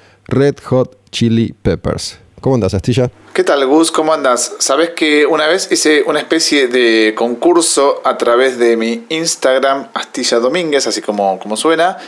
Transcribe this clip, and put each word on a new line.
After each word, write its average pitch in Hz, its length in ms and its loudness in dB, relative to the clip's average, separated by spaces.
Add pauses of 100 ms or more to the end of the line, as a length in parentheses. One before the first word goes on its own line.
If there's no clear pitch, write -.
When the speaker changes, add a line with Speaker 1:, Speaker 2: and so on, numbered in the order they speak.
(260)
Speaker 1:
Red 139 280 0 (100)
Hot 127 320 -2 (140)
Chili 113 500 0
Peppers. - 560 -4 (240)
¿Cómo 135 140 0
andás, 98 180 0
Astilla? 120 380 0 (240)
Speaker 2:
¿Qué - 100 2
tal, 139 220 2
Gus? 160 260 4
¿Cómo 156 220 0
andás? 131 440 -2
Sabés 156 380 0
que 151 300 2
una 151 220 0
vez 185 220 -2
hice 151 360 2
una 151 120 -2
especie 147 500 0
de 113 460 2
concurso 139 880 0
a 127 140 -2
través 120 420 2
de 117 200 2
mi 117 320 -4
Instagram, 139 840 -2
Astilla - 460 -4
Domínguez, 143 480 0
así 107 160 -4
como, 98 380 -2
como 107 180 -6
suena, 165 500 0